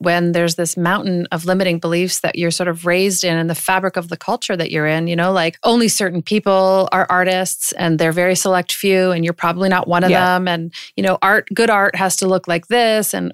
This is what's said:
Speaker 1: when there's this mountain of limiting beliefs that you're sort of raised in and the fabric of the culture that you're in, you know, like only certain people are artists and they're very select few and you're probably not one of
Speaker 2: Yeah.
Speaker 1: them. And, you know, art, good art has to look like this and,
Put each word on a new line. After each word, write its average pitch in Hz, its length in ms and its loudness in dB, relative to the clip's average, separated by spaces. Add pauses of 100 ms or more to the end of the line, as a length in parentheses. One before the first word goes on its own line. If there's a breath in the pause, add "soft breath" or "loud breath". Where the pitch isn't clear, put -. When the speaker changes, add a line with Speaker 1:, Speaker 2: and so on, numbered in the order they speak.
Speaker 1:
when 175 320 2
there's 170 240 0
this 165 200 -4
mountain 180 540 -2
of 165 140 -4
limiting 185 340 0
beliefs 170 420 -2
that - 160 -2
you're 170 140 0
sort 180 180 -2
of 165 180 -6
raised 185 360 0
in 170 160 0
and 165 100 0
the 165 60 -2
fabric 190 420 -2
of 175 120 -4
the 170 80 -8
culture 208 400 -4
that 165 160 -4
you're 151 140 0
in, 160 200 0
you 170 80 -2
know, 170 160 0
like 165 320 0
only 233 240 4
certain 180 340 -2
people 190 680 2
are 185 180 2
artists 185 640 0
and 165 280 0
they're 165 100 2
very 180 240 2
select 180 380 0
few 185 400 2
and 170 120 -2
you're 170 80 0
probably 175 360 -2
not 180 180 0
one 175 160 2
of 185 80 4
Speaker 2:
Yeah. 180 140 4 (140)
Speaker 1:
them. 185 100 -2
And, 170 260 -4 (220 loud breath)
you 196 80 -2
know, 190 180 0
art, 196 320 2
good 226 160 2
art 202 240 2
has 185 220 -2
to 196 100 -2
look 185 220 0
like 170 180 -4
this 220 480 0
and, 180 200 -4